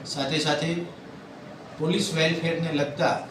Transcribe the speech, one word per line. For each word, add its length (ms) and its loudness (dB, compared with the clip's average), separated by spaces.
સાથે 360 -2
સાથે 300 2
પોલીસ 360 2
વેલફેરને 600 2
લગતા 400 2